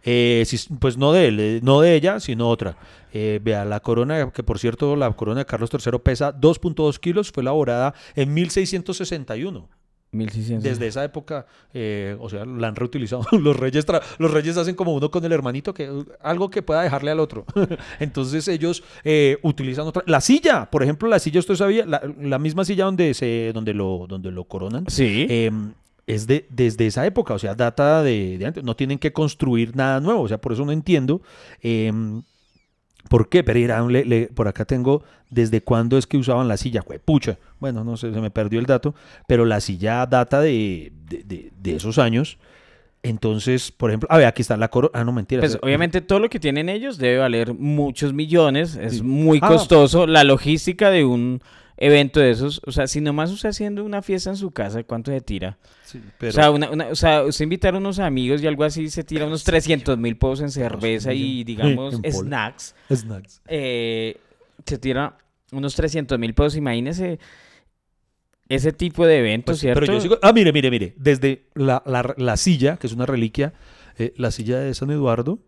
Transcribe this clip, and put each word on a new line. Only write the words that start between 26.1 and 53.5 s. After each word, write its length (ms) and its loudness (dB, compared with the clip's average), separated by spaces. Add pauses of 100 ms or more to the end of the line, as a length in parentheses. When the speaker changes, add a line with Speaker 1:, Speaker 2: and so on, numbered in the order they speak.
Speaker 1:
de, 240 0
desde 380 0
esa 180 -2
época, 280 -2
o 60 -4
sea, 140 -6
data 480 2
de, 360 0
de 80 -6
antes. 180 -8
No 140 -4
tienen 220 -2
que 120 -2
construir 640 -2
nada 240 0
nuevo, 220 0
o 80 -2
sea, 100 -4
por 140 -6
eso 100 -4
no 80 -4
entiendo, 500 0 (400)
em, 600 -2 (880)
¿por 180 4
qué? 160 4
Pero 160 2
era 240 0
un 80 0
le-, 140 2
le-, 220 2
por 200 -2
acá 160 -4
tengo 400 0 (260)
desde 320 0
cuándo 360 2
es 100 0
que 100 -4
usaban 300 0
la 80 0
silla, 240 -4
juepucha. 580 -2 (220)
Bueno, 240 -6
no 140 -6
sé, 160 -8
se 80 -4
me 100 -4
perdió 300 -2
el 40 -2
dato, 300 2 (320)
pero 160 6
la 160 4
silla 460 -2
data 340 2
de, 540 0 (160)
de, 140 -12
de, 360 -14
de 160 -4
esos 220 -2
años. 400 2 (680)
Entonces, 680 -2
por 160 -2
ejemplo, 200 -2
a 80 6
ver, 100 8
aquí 140 0
está 140 -2
la 140 -2
coro-, 240 2
ah, 100 -2
no, 80 -2
mentira, 300 -2
Speaker 2:
Pues, 100 0
Speaker 1:
o 40 -2
sea, 60 -8
Speaker 2:
obviamente, 380 0
todo 200 0
lo 100 0
que 100 -6
tienen 300 -2
ellos 280 -8
debe 200 2
valer 360 0
muchos 600 -2
millones, 640 2
es 200 -4
Speaker 1:
Sí. 60 -4
Speaker 2:
muy 380 4
Speaker 1:
Ah. 80 4
Speaker 2:
costoso. 580 6
La 160 8
logística 680 4
de 140 6
un 380 0 (380)
evento 400 6
de 120 6
esos, 340 -2
o 60 -10
sea, 160 0
si 140 -4
nomás 300 -2
usted 180 -6
haciendo 340 -6